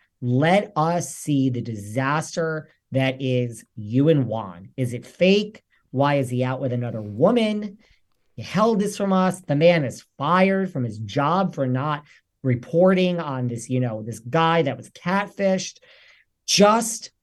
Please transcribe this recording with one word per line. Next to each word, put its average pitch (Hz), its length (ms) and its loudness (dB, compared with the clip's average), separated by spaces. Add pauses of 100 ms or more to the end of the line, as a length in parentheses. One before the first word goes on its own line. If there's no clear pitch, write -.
(200)
let 151 560 2
us 165 360 0
see 135 380 0
the 120 120 -6
disaster 139 1080 -4 (240)
that 131 300 0
is 123 420 -2 (100)
you 120 360 2
and 143 160 4
Juan. 101 500 -8
Is 123 160 -4
it 120 140 -12
fake? 202 560 2 (280)
Why 143 260 2
is 131 120 0
he 123 160 -2
out 131 160 -4
with 135 120 -4
another 120 300 -6
woman? 208 760 0 (580)
You 113 80 -12
held 220 340 2
this 190 180 -2
from 196 160 -2
us. 185 280 2
The - 160 -2
man 165 280 4
is - 200 -8 (140)
fired 185 540 2
from 131 120 -4
his 104 140 -6
job 143 560 -2
for 139 120 -2
not 147 380 -2 (380)
reporting 175 800 2
on 131 280 -4
this, 117 220 -8
you 127 100 0
know, 110 220 -4
this 110 160 -10
guy 165 440 2
that 131 140 -2
was - 140 -16
catfished. 190 880 -2 (680)
Just 208 640 4 (120)